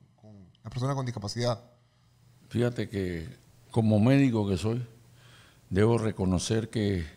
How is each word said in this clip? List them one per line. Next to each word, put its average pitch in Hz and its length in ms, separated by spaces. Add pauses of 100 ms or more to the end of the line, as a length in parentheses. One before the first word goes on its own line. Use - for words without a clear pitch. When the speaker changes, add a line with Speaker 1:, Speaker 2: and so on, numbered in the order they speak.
(180)
Speaker 1:
con 101 320 (120)
las 117 80
personas 131 280
con 135 80
discapacidad. 117 580 (840)
Speaker 2:
Fíjate 117 400
que 90 480 (340)
como 107 300
médico 123 440
que 98 120
soy, 113 280 (840)
debo 107 280
reconocer 107 720
que 101 480